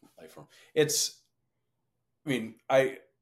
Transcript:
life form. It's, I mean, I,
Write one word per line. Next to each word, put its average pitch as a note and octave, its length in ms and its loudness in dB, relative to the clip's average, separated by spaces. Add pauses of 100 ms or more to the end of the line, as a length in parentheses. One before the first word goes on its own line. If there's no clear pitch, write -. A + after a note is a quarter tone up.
(200)
life E2 140 -20
form. D2+ 140 -20 (280)
It's, - 460 0 (1040)
I D#3 40 -6
mean, A2+ 300 -6 (100)
I, C3+ 300 2 (220)